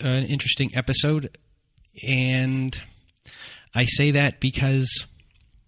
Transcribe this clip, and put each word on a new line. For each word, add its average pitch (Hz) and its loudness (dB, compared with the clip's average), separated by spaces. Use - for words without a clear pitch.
an 131 0
interesting 131 -2
episode, 139 -2
and 131 0
I 123 2
say 143 2
that 143 2
because 131 0